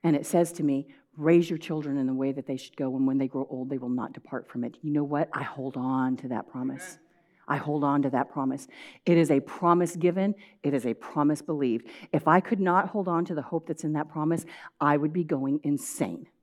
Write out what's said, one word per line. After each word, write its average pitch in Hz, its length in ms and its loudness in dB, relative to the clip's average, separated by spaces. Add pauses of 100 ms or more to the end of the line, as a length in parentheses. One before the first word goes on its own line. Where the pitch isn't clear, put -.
And 156 140 4
it 139 80 -2
says 170 280 2
to - 100 -6
me, 139 260 0 (260)
"Raise 165 360 4
your 160 80 -2
children 151 400 -4
in 131 80 0
the 131 80 0
way 135 180 -2
that 135 140 -8
they 135 100 -4
should - 200 -14
go, 135 200 -2
and 131 100 2
when 135 120 2
they 135 100 0
grow 135 220 -4
old, 127 180 -6
they 135 100 -4
will 127 120 -6
not 123 240 -4
depart - 340 -10
from 120 160 -6
it." - 160 -8
You 151 120 -4
know 147 120 2
what? 147 300 -2
I - 80 -4
hold 135 340 -8
on 131 420 0
to 131 100 -10
that 120 200 -6
promise. 131 500 -8 (520)
I 143 60 2
hold 147 260 -2
on 143 200 2
to 135 80 0
that 127 200 0
promise. 135 380 -4 (380)
It 170 100 6
is 160 140 4
a 139 100 6
promise 175 560 2
given. 185 380 2 (280)
It 143 120 0
is 120 100 0
a 117 80 0
promise 147 480 0
believed. 131 480 -2 (240)
If 156 160 2
I 175 120 8
could 196 200 -2
not 180 280 4
hold 196 200 -4
on 170 160 0
to 175 100 -6
the 151 60 -4
hope 160 260 -6
that's 160 180 -8
in 151 100 0
that 151 160 -2
promise, 160 340 -2 (340)
I 147 200 4
would 156 160 -2
be 175 100 0
going 143 380 -2
insane 107 680 -4 (140)